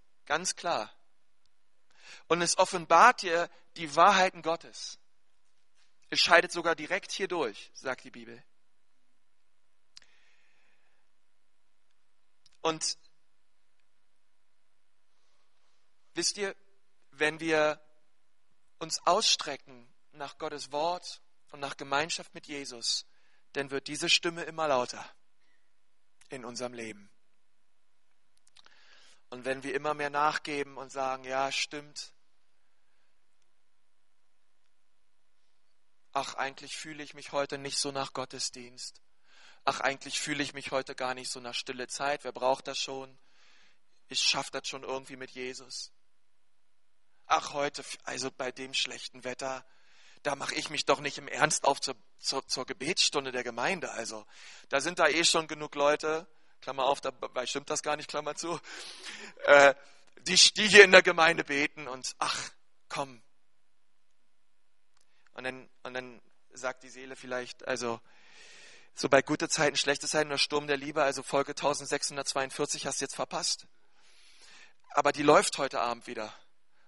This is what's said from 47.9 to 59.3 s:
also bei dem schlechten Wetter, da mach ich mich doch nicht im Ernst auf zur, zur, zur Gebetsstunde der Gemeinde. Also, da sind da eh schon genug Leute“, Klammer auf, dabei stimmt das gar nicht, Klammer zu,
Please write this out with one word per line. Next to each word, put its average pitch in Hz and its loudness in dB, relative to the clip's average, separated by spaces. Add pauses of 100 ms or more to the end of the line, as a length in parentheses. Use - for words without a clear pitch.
also 131 -6
bei 127 -8
dem 131 -12
schlechten 123 -6
Wetter, 131 -8 (580)
da 143 -2
mach 135 -8
ich 151 -6
mich 143 -4
doch 143 4
nicht 143 -8
im 143 -14
Ernst 147 2
auf 143 2
zur, 135 -4 (220)
zur, - -4
zur 131 -4
Gebetsstunde 135 0
der 123 -4
Gemeinde. 127 -4
Also, 110 -10 (440)
da 135 2
sind 175 -4
da 170 6
eh 156 4
schon 160 4
genug 151 -8
Leute“, 151 2 (340)
Klammer 131 -2
auf, 139 2
dabei 127 -6
stimmt 143 -6
das 151 -4
gar 151 -2
nicht, 147 -8
Klammer 151 -6
zu, 170 -6 (840)